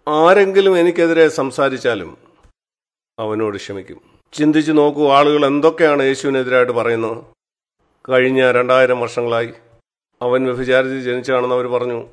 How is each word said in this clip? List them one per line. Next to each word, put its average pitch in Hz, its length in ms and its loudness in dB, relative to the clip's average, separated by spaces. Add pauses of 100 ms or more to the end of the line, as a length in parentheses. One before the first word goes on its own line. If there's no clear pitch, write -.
ആരെങ്കിലും 190 720 4
എനിക്കെതിരെ 170 500 2
സംസാരിച്ചാലും 127 800 -4 (1080)
അവനോട് 107 380 -6
ക്ഷമിക്കും. 95 420 -14 (340)
ചിന്തിച്ചു 151 400 0
നോക്കൂ, 147 360 2
ആളുകൾ 147 380 4
എന്തൊക്കെയാണ് 147 560 2
യേശുവിനെതിരായിട്ട് 131 720 0
പറയുന്നത്. 113 460 -4 (880)
കഴിഞ്ഞ 131 360 2 (120)
രണ്ടായിരം 123 480 2
വർഷങ്ങളായി 117 500 -4 (680)
അവൻ 123 240 0
വ്യഭിചാരത്തിൽ 131 580 -2
ജനിച്ചതാണെന്ന് 123 560 -2
അവർ 123 80 -4
പറഞ്ഞു, 123 320 -4 (140)